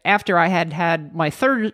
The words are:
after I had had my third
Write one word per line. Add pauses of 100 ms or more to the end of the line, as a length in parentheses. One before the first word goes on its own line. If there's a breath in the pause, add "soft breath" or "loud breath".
after
I
had
had
my
third